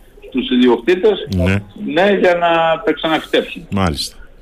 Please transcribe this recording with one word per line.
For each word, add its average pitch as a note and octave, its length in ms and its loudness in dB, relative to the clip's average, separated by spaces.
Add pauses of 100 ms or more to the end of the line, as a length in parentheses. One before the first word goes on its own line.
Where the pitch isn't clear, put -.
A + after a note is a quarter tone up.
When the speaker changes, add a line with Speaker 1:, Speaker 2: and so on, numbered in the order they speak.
(280)
Speaker 1:
στους - 220 -4
ιδιοκτήτες, F3 840 2
Speaker 2:
Ναι. F#2 200 2 (380)
Speaker 1:
ναι, F#3+ 280 2
για F3+ 140 4
να E3 500 0
τα D#3 80 0
ξαναχτέψουν». - 760 -4
Speaker 2:
Μάλιστα. F#2 440 -2 (260)